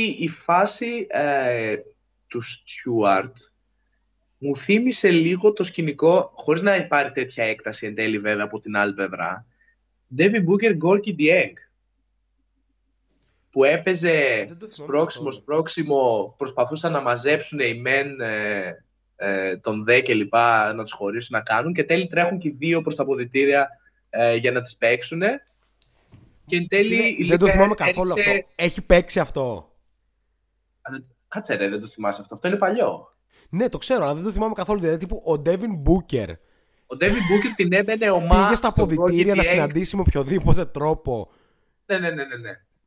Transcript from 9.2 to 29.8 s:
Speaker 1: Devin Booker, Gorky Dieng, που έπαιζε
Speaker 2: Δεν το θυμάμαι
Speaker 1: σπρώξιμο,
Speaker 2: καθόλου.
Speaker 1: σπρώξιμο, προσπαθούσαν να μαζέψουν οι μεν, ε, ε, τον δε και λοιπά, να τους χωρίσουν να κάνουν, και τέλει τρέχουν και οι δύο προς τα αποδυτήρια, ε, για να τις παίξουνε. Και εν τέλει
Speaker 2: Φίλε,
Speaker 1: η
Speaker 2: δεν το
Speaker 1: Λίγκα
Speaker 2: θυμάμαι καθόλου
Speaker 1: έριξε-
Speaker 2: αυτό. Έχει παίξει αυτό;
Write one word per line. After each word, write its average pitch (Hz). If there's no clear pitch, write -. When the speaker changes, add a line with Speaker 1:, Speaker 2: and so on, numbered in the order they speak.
Speaker 1:
Devin 202
Booker, 202
Gorky 190
Dieng, 151
που 135
έπαιζε 156
Speaker 2:
Δεν 170
το 214
θυμάμαι -
Speaker 1:
σπρώξιμο, 147
Speaker 2:
καθόλου. 135
Speaker 1:
σπρώξιμο, 143
προσπαθούσαν 139
να 147
μαζέψουν 135
οι 120
μεν, 135
ε, 104
ε, 95
τον 107
δε 117
και 123
λοιπά, 110
να 113
τους 107
χωρίσουν 117
να 107
κάνουν, 120
και 160
τέλει 170
τρέχουν 175
και 165
οι 147
δύο 165
προς 156
τα 143
αποδυτήρια, 135
ε, 117
για 120
να 123
τις -
παίξουνε. 165
Και 185
εν 175
τέλει 214
Speaker 2:
Φίλε, 226
Speaker 1:
η -
Speaker 2:
δεν 170
το 175
Speaker 1:
Λίγκα 196
Speaker 2:
θυμάμαι 196
καθόλου 180
Speaker 1:
έριξε- 202
Speaker 2:
αυτό. -
Έχει 175
παίξει 180
αυτό; 127